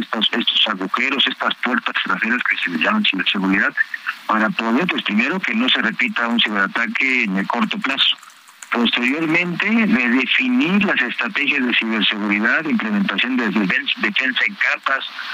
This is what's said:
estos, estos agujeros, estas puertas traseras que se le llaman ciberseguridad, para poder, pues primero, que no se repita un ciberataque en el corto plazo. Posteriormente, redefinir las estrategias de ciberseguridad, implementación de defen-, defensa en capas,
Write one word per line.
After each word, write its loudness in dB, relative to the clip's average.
estos, -2
estos 0
agujeros, 0
estas -2
puertas -2
traseras 0
que 0
se -2
le -2
llaman 2
ciberseguridad, 2
para 2
poder, 0
pues -2
primero, 0
que -4
no 2
se 2
repita -2
un 2
ciberataque 0
en -2
el 0
corto -2
plazo. 0
Posteriormente, 0
redefinir 2
las 2
estrategias -2
de 0
ciberseguridad, 0
implementación 0
de 0
defen-, 0
defensa 0
en -4
capas, -2